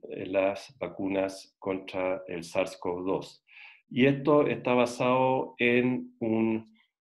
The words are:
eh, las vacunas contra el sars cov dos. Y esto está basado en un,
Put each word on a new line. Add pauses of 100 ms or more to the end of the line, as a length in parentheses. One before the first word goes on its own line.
(100)
eh,
las
vacunas
contra
el
sars
cov
dos. (460)
Y
esto
está
basado
en
un, (260)